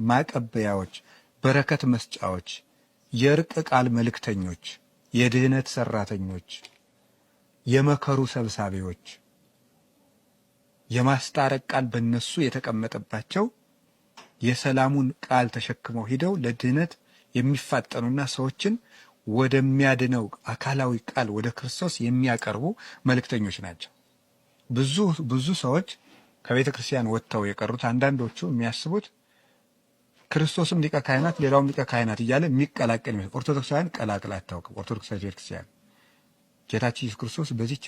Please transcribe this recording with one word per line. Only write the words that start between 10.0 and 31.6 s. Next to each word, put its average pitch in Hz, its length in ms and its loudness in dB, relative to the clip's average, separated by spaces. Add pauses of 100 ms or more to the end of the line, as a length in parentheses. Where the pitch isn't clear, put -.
የማስታረቅ 131 760 2
ቃል 135 200 0
በእነሱ 117 540 0
የተቀመጠባቸው 113 1040 -2 (1000)
የሰላሙን 131 640 2 (140)
ቃል 127 260 4
ተሸክመው 117 560 -6
ሂደው 131 320 0
ለድህነት 127 560 0 (420)
የሚፋጠኑና 127 920 0
ሰዎችን 135 480 -2 (520)
ወደሚያድነው 131 960 4 (240)
አካላዊ 131 440 -2 (120)
ቃል 123 260 -2
ወደ 107 200 -2
ክርስቶስ 143 480 -6
የሚያቀርቡ 120 640 0 (400)
መልእክተኞች 120 560 0
ናቸው። 87 300 -14 (800)
ብዙ፣ 135 260 0 (260)
ብዙ 127 320 0
ሰዎች 151 340 0 (560)
ከቤተ 127 260 2
ክርስቲያን 120 400 -2
ወጥተው 113 340 -2
የቀሩት 107 400 -4
አንዳንዶቹ 123 580 0
የሚያስቡት 156 640 -2 (1200)
ክርስቶስም 160 500 2
ሊቀ 151 200 0
ካህናት 143 380 0
ሌላውም 139 300 4